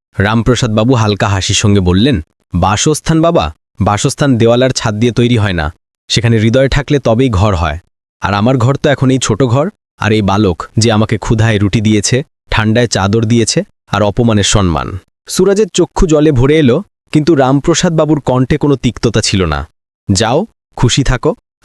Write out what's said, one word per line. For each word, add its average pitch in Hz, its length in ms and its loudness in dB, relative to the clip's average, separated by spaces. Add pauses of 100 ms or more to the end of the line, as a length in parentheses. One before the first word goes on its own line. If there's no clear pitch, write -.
(160)
রামপ্রসাদ 113 560 0
বাবু 110 220 0
হালকা 104 340 0
হাসির 98 280 -2
সঙ্গে 101 240 2
বললেন, 95 380 2 (360)
"বাসস্থান 107 680 0
বাবা, 165 240 0 (360)
বাসস্থান 104 560 0
দেওয়াল 117 260 2
আর 131 60 2
ছাদ 113 260 -4
দিয়ে 117 160 0
তৈরি 120 260 0
হয় 101 160 -2
না, 80 120 -4 (440)
সেখানে 117 280 0
হৃদয় 117 320 2
থাকলে 147 300 -2
তবেই 123 300 0
ঘর 104 260 0
হয়। 78 220 -4 (440)
আর 95 120 -4
আমার 110 240 0
ঘর 123 180 0
তো - 140 -2
এখন 131 200 0
এই 127 100 0
ছোট - 240 -2
ঘর, 131 220 0 (340)
আর 104 120 -2
এই 110 100 2
বালক 98 360 0 (200)
যে 113 140 2
আমাকে 107 260 0
ক্ষুধায় 110 400 0
রুটি 101 240 0
দিয়েছে, 107 360 0 (340)
ঠান্ডায় 113 360 0
চাদর 104 380 -2
দিয়েছে, 113 340 0 (320)
আর 101 120 0
অপমানের 104 400 2
সম্মান।" 85 440 0 (420)
সুরাজের 196 440 0
চক্ষু - 340 0
জলে 151 240 2
ভরে 135 260 2
এলো, 135 200 2 (360)
কিন্তু 151 220 2
রামপ্রসাদ 139 580 0
বাবুর 156 260 0
কণ্ঠে 127 380 0
কোনো 143 180 0
তিক্ততা 117 460 -2
ছিল 98 240 -2
না। 73 140 -2 (500)
"যাও, 110 300 0 (380)
খুশি 131 260 0
থাকো, 131 280 -2 (340)